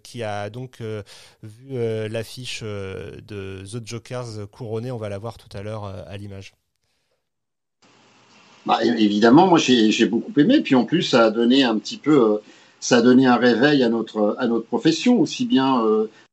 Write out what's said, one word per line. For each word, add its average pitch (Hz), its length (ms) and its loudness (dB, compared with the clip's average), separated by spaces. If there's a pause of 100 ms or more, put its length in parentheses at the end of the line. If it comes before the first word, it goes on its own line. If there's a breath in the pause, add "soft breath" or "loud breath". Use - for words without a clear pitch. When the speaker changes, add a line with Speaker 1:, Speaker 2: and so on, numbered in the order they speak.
Speaker 1:
qui 120 220 -14
a 104 260 -8
donc, 123 320 -16
euh, 110 220 -10 (400 soft breath)
vu, 113 300 -20
euh, 113 340 -4
l'affiche, 113 560 -10
euh, 98 480 -12 (160)
de 98 380 -14
The 110 200 -12
Jokers 113 640 -12
couronnée ? 113 400 -10
On 123 60 -10
va 107 120 -10
la 101 80 -10
voir 110 200 -12
tout - 200 -20
à 98 40 -14
l'heure, 107 240 -12
euh, 98 220 -14
à 101 100 -16
l'image. 98 360 -16 (2000)
Speaker 2:
Bah, 120 180 2
é-, 117 40 2
évidemment, 117 600 4
moi, 170 120 4
j'ai, 113 320 4
j'ai 110 140 2
beaucoup 107 340 -2
aimé. 220 220 4
Puis - 140 0
en 120 100 4
plus, 170 160 -2
ça 120 240 2
a 110 60 4
donné 117 320 2
un 110 140 0
petit 107 200 -10
peu, 123 360 2
euh, 104 40 -2 (420 soft breath)
ça - 180 2
a 113 40 4
donné 127 260 6
un 123 100 4
réveil 123 460 2
à 117 60 2
notre, 107 500 -2
à 127 80 -2
notre 117 180 -2
profession, 160 540 0
aussi 135 260 -2
bien, 127 400 2
euh, 110 240 0 (240 soft breath)